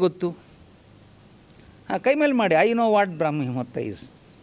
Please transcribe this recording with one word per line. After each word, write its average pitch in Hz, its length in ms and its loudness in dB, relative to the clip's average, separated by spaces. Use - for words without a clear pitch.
ಗೊತ್ತು? 175 340 -4
ಆ, 190 60 -2
ಕೈ 269 160 2
ಮೇಲೆ 294 180 2
ಮಾಡಿ. 208 220 2
I 202 180 4
know 233 240 2
what 190 220 0
ಬ್ರಾಹ್ಮಿ 147 300 -2
ಮುಹೂರ್ತ 123 300 -8
is. 107 320 -10